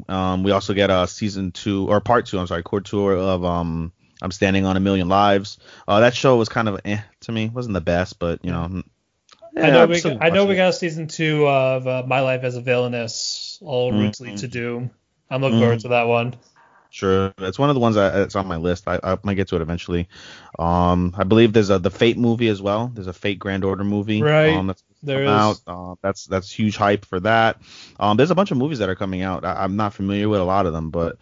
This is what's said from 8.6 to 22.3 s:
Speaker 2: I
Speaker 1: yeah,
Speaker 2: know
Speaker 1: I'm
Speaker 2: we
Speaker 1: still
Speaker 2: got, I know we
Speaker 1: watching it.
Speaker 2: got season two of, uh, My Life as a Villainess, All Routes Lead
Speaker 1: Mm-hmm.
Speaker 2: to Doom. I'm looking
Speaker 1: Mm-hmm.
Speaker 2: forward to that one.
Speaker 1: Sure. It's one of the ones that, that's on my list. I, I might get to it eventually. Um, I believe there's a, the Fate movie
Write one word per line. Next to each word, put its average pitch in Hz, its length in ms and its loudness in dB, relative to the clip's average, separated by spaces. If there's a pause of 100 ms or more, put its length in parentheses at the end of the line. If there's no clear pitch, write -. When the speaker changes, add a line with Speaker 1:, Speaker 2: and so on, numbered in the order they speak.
Speaker 2:
I 330 40 -4
Speaker 1:
yeah, - 100 4
Speaker 2:
know - 140 8
Speaker 1:
I'm - 40 4
Speaker 2:
we 170 100 2
Speaker 1:
still 165 200 -2
Speaker 2:
got, 156 40 -2
I 165 60 6
know 190 160 4
we 196 40 2
Speaker 1:
watching 196 40 2
it. 185 40 0
Speaker 2:
got 185 180 2
season 160 340 -6
two 151 400 0
of, 131 380 2
uh, 127 200 -2
My 131 140 0
Life 131 240 0
as 127 100 -4
a 123 60 -8
Villainess, 123 1040 -4
All 123 300 -2
Routes 104 280 -2
Lead 120 140 -16
Speaker 1:
Mm-hmm. 101 60 -10
Speaker 2:
to 131 80 -10
Doom. 120 420 -8 (400)
I'm 131 100 -4
looking 135 160 0
Speaker 1:
Mm-hmm. 117 80 4
Speaker 2:
forward 117 160 2
to 123 80 -12
that 120 180 2
one. 120 280 0 (580)
Speaker 1:
Sure. 95 460 0
It's 95 200 -6
one 143 120 2
of 143 40 2
the 131 60 0
ones 113 140 2
that, 98 200 4
that's 98 200 0
on 95 140 -2
my 87 80 -4
list. 87 320 -2
I, 87 140 -2
I 92 200 -2
might 101 120 -2
get 95 140 -2
to 92 80 -4
it 82 60 -2
eventually. 87 460 -4 (500)
Um, 87 580 2
I 101 80 0
believe 110 280 6
there's 104 180 4
a, 98 80 4
the 92 120 0
Fate 117 280 2
movie 117 300 2